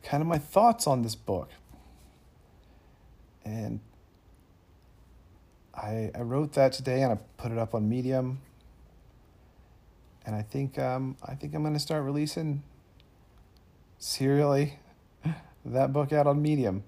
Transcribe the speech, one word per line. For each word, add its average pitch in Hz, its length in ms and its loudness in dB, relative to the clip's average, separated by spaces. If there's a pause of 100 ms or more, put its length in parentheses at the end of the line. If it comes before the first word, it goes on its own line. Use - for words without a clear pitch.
kind 143 200 -2
of 160 40 0
my 165 120 0
thoughts 220 480 4
on 131 160 2
this 113 120 -2
book. - 360 -4 (1900)
And 107 360 -6 (1900)
I, 107 400 -4
I - 60 -8
wrote 135 340 -2
that 135 180 6
today 131 300 -2
and 127 100 2
I 104 60 0 (180)
put 117 160 -6
it 113 60 -4
up 113 160 -4
on 107 140 0
Medium. 127 500 -2 (1900)
And 107 100 -6
I 107 60 -4
think, 135 360 -4
um, 131 460 -4
I 131 100 -10
think 147 200 -10
I'm 156 80 -4
gonna 151 180 -2
start 151 240 -4
releasing 147 580 -2 (1400)
serially 143 800 2 (460)
<laughs> - 400 -8
that 131 280 2
book 143 200 0
out 147 140 4
on 143 160 4
Medium 123 460 2